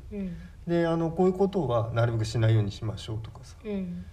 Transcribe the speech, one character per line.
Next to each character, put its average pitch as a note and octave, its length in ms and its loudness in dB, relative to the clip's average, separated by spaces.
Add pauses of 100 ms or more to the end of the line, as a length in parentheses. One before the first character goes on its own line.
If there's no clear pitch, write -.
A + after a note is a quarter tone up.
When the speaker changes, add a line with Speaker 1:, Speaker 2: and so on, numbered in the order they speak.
(100)
Speaker 1:
う G#3 60 -10
ん。 F#3 200 -6 (300)
Speaker 2:
で、 E3+ 200 2
あ E3 100 2
の、 E3 140 0
こ F#3 140 2
う - 20 6
い F#3 40 6
う - 40 0
こ F#3+ 140 2
と F3 200 0
は A2+ 240 0
な A#2 140 4
る A#2 60 0
べ A2+ 80 0
く G#2+ 40 0
し - 140 -2
な A2+ 100 4
い A2 60 6
よ G#2+ 60 6
う - 20 2
に G2+ 100 -2
し - 140 -10
ま F#2+ 100 -6
し - 140 -10
ょ A2 60 -6
う - 20 -6
と - 120 -10
か - 120 -18
さ。 - 220 -18
Speaker 1:
う G#3+ 60 -8
ん。 F3+ 420 -6